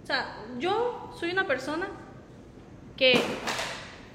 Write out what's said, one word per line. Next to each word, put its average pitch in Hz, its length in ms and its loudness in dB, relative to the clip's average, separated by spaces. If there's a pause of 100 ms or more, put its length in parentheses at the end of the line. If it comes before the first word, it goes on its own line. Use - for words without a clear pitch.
O - 40 -18
sea, 254 300 -2 (220)
yo 440 600 0
soy 339 120 0
una 370 160 4
persona 302 400 0 (1120)
que 254 180 10 (1000)